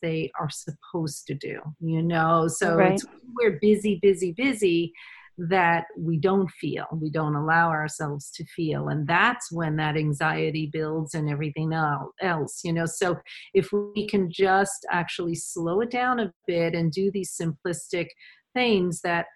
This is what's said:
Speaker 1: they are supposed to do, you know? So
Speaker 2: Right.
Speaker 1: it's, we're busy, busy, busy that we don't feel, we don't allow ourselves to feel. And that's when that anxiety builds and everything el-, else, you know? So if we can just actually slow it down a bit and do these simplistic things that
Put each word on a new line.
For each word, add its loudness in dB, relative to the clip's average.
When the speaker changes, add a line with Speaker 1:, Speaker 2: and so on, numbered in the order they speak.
Speaker 1:
they -2
are -4
supposed -8
to -6
do, -8
you -2
know? 4
So 2
Speaker 2:
Right. 6
Speaker 1:
it's, -2
we're 2
busy, 4
busy, 4
busy 2
that 2
we 0
don't 4
feel, -6
we -4
don't 0
allow 4
ourselves -4
to -12
feel. -4
And -2
that's 2
when -2
that 0
anxiety 0
builds -4
and -2
everything -2
el-, 0
else, -2
you -2
know? 0
So 0
if 2
we -2
can 2
just 2
actually -2
slow -2
it -2
down 0
a -2
bit 0
and 2
do 0
these -6
simplistic -4
things 2
that 0